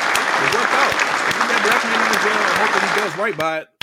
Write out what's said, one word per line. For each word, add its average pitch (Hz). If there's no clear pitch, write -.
worked -
out. -
Leave -
that 226
black 233
man 226
in -
jail -
and -
hope 214
that -
he 208
does 180
right 208
by 160
it. -